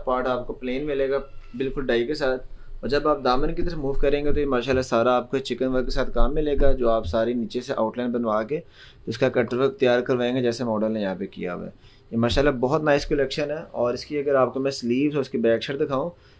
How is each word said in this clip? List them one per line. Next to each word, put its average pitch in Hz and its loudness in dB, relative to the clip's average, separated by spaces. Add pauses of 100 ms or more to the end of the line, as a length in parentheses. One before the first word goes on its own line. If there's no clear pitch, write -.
part 127 0
आपको 123 -4
plain 131 -6
मिलेगा 135 0 (380)
बिल्कुल 131 -4
डाई - 2
के 147 -2
साथ, 131 0 (440)
और 120 -6
जब 147 0
आप 143 2
दामन 127 2
की 165 -2
तरफ 160 -2
move 135 -2
करेंगे 147 4
तो 147 4
ये 143 2
माशाल्लाह 131 2
सारा 123 2
आपको 123 0
chicken 131 -2
work 127 0
के - -2
साथ 131 0
काम 120 4
मिलेगा 139 6
जो 123 2
आप 113 4
सारी 117 0
नीचे 120 -4
से 123 -8
outline 117 -2
बनवा 113 0
के 151 -4 (460)
इसका 131 0
कट 123 0
work 135 0
तैयार 123 4
करवाएंगे 123 0
जैसे 120 -2
model 110 -2
ने 107 -4
यहाँ 95 -4
पे 95 -6
किया 90 -8
हुआ 87 -8
है। 90 -14 (400)
ये 117 -2
माशाल्लाह 135 2
बहुत 139 0
nice 147 2
collection 143 -2
है 151 -8 (120)
और 120 -2
इसकी 147 -8
अगर 143 0
आपको 127 2
मैं 135 0
sleeves 135 0
और 139 0
इसकी 127 -4
back 113 2
साइड 139 -6
दिखाऊँ 147 -2 (300)